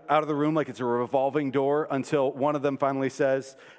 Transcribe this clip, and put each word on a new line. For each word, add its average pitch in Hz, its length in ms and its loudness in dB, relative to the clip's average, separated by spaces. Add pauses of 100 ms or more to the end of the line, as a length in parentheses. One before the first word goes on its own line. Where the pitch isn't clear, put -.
(140)
out 156 80 6
of 151 60 -4
the 151 80 -2
room 151 180 2
like 151 160 0
it's 117 100 -12
a 127 60 -2
revolving 131 640 0
door 139 400 0
until 135 420 0
one 147 240 0
of 143 60 -6
them 139 160 0
finally 135 320 0
says, 135 480 -2 (220)